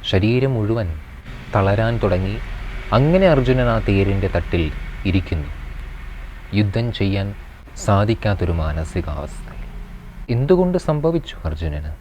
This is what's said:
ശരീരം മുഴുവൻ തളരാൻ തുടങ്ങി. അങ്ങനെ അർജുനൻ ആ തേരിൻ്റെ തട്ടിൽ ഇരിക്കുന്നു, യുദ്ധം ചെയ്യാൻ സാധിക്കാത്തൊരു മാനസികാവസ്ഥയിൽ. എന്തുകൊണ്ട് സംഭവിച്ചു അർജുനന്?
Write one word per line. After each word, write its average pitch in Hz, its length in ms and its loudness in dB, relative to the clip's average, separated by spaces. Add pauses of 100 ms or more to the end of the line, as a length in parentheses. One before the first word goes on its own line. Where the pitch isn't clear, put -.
ശരീരം 123 500 2
മുഴുവൻ 110 340 0 (600)
തളരാൻ 104 500 2
തുടങ്ങി. 92 380 2 (560)
അങ്ങനെ 160 360 6
അർജുനൻ 127 400 4
ആ 113 120 4
തേരിൻ്റെ 98 480 2
തട്ടിൽ 85 360 0 (420)
ഇരിക്കുന്നു, 87 440 0 (1000)
യുദ്ധം 104 400 2
ചെയ്യാൻ 98 360 0 (480)
സാധിക്കാത്തൊരു 101 800 2
മാനസികാവസ്ഥയിൽ. 80 1080 -4 (680)
എന്തുകൊണ്ട് 175 500 2
സംഭവിച്ചു 160 680 0
അർജുനന്? 76 560 -4